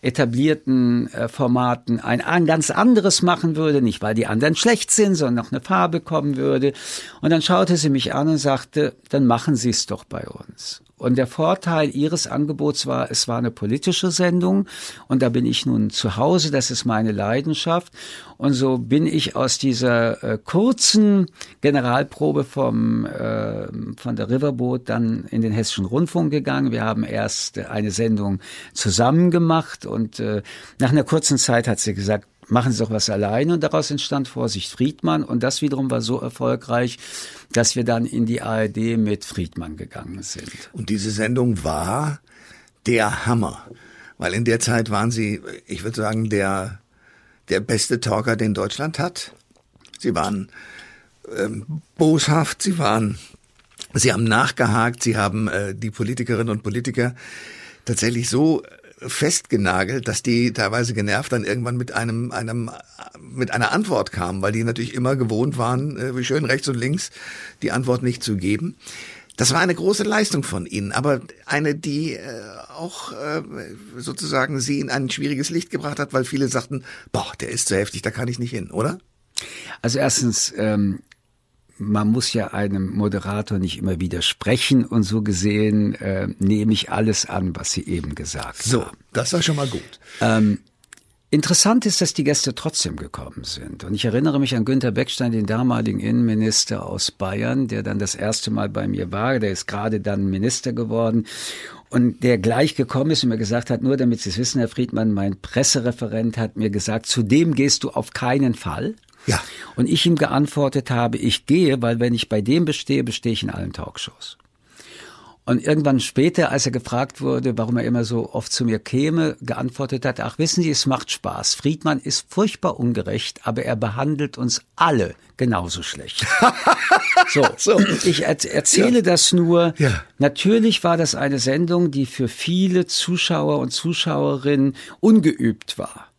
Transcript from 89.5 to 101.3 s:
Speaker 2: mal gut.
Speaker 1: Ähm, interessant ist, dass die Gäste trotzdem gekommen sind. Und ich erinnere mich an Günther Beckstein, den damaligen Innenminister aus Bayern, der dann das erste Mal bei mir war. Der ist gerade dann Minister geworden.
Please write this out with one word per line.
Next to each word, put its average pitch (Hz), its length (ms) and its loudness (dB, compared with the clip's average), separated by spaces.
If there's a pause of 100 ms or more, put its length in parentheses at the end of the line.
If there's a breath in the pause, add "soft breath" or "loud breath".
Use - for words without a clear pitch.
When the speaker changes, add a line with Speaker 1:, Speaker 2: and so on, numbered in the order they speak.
Speaker 2:
mal 143 120 -2
gut. 104 140 -6 (400 loud breath)
Speaker 1:
Ähm, 110 380 4 (680)
interessant 196 560 4
ist, 196 160 2
dass - 140 0
die 147 100 -2
Gäste 139 300 0
trotzdem - 420 -4
gekommen - 480 -12
sind. - 400 -12
Und 92 80 -6
ich 107 140 -2
erinnere 139 340 2
mich 131 160 0
an 110 80 2
Günther 127 260 2
Beckstein, 120 420 -2
den 110 120 0
damaligen 113 560 0
Innenminister 110 840 2
aus 92 240 -4
Bayern, 113 580 -2
der 107 140 -4
dann 101 160 -4
das 101 160 -2
erste 110 360 -4
Mal 104 200 -2
bei 101 180 -4
mir 95 240 -4
war. 117 260 0
Der 107 120 0
ist - 160 -6
gerade 104 340 -2
dann 98 300 -2
Minister 113 420 -2
geworden. 113 540 0 (640 loud breath)